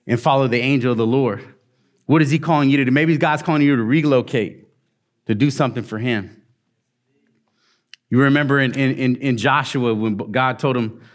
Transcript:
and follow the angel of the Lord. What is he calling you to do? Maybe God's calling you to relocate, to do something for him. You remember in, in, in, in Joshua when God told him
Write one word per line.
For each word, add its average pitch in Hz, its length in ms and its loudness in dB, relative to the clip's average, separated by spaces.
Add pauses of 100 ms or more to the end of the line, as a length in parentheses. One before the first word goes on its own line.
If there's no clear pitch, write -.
and 117 120 0
follow 139 280 2
the 120 120 0
angel 127 320 0
of 113 60 -2
the 113 100 0
Lord. 120 380 -2 (640)
What 156 140 4
is 135 100 2
he 160 80 0
calling 147 300 2
you 143 80 4
to 139 80 2
do? 123 60 0
Maybe 156 260 2
God's 151 260 -2
calling 151 180 0
you 143 140 4
to 117 80 -2
relocate, 127 840 0 (600)
to 113 80 0
do 139 160 2
something 123 320 -2
for 110 140 -10
him. 110 440 -6 (1700)
You 120 120 2
remember 139 380 2
in, 131 180 0
in, 131 200 0
in, 131 200 0
in 131 200 -2
Joshua 131 560 0
when 110 240 -2
God 127 420 -2
told 131 160 0
him 113 260 -4 (120)